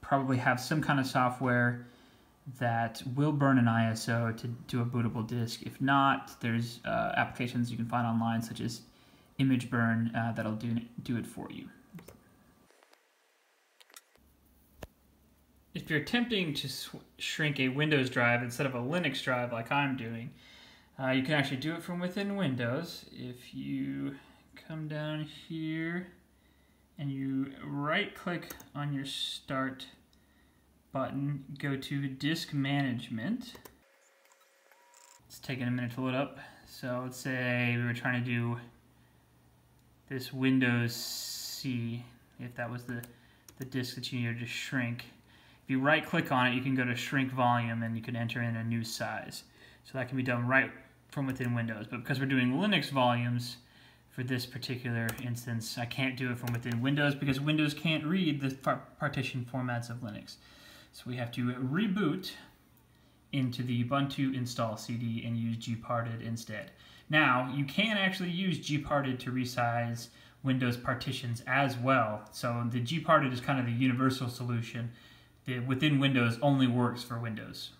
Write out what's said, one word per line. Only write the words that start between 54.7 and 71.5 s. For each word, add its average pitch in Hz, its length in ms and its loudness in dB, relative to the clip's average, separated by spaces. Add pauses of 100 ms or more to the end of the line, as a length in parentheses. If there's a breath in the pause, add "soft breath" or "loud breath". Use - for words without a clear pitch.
instance, 120 540 -4
I 123 80 -2
can't 127 320 -2
do 127 140 -2
it 120 80 -2
from 120 140 -2
within 120 280 -2
Windows 143 360 4
because 135 240 0
Windows 151 340 2
can't 156 300 0
read 156 360 2
the 135 140 -2
par-, 135 300 -2 (140)
partition 127 540 -2
formats 123 380 -4
of 120 60 -8
Linux. 113 400 -10 (560 loud breath)
So - 140 -20
we 123 100 -6
have 120 160 -6
to 123 140 0
reboot 170 840 0 (1040 soft breath)
into 127 320 0
the 120 200 2
Ubuntu 139 500 0
install 117 420 -2
C - 180 -8
D 117 320 -4
and 117 100 -2
use 113 200 0
Gparted 117 680 -4
instead. 110 460 -8 (400 loud breath)
Now, 131 440 6
you 143 100 2
can 208 340 2
actually 190 320 2
use 175 300 0
Gparted 143 580 0
to 123 140 -6
resize 120 760 0 (360 loud breath)
Windows 127 320 2
partitions 123 720 -4
as 131 280 2